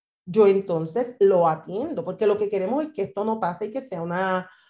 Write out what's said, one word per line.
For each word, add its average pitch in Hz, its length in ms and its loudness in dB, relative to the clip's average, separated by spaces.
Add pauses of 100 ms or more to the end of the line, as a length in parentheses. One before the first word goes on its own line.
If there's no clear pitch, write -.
(260)
yo 202 220 6
entonces 196 720 0
lo 180 280 6
atiendo, 180 560 -6
porque 185 220 -2
lo 208 120 2
que 208 100 -2
queremos 208 360 -2
es 302 80 -10
que - 100 -4
esto 196 220 -4
no 220 140 -2
pase 180 280 -4
y - 60 -10
que 180 80 -6
sea 170 220 -8
una, 185 480 -2 (200)